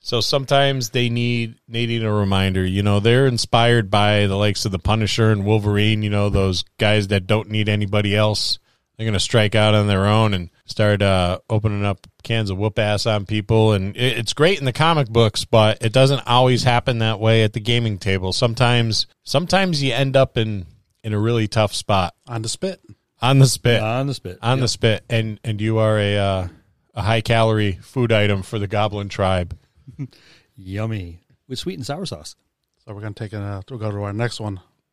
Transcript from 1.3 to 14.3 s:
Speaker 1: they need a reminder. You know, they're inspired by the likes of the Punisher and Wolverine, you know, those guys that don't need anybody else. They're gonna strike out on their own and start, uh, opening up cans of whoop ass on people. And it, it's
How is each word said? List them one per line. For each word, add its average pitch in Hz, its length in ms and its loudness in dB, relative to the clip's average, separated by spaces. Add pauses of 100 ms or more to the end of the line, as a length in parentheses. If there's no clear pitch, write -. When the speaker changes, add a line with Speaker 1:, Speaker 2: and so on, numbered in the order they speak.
Speaker 1:
they 117 180 -4
need 117 180 -2
a 110 80 -2
reminder. 95 540 2
You 95 160 0
know, 101 180 2
they're 120 280 4
inspired 117 640 2
by 104 340 2
the 98 100 0
likes 104 300 0
of 107 60 -2
the 92 80 -4
Punisher 110 520 0
and 101 140 0
Wolverine, 104 560 2
you 104 80 -2
know, 104 200 0
those 95 340 0 (160)
guys 107 300 2
that 95 180 0
don't 107 240 -2
need 107 180 -2
anybody 104 460 0
else. 107 420 0 (400)
They're 110 80 -8
gonna 107 140 -2
strike 107 360 2
out 107 200 4
on 104 120 2
their 98 200 2
own 107 260 2
and 90 160 -6 (160)
start, 104 360 0
uh, 92 380 2 (100)
opening 104 360 0
up 101 200 -4 (180)
cans 113 260 -4
of 95 80 -4
whoop 104 220 -2
ass 104 260 0
on 107 220 0
people. 110 460 2
And 98 220 -2
it, 120 220 -2
it's 113 160 -6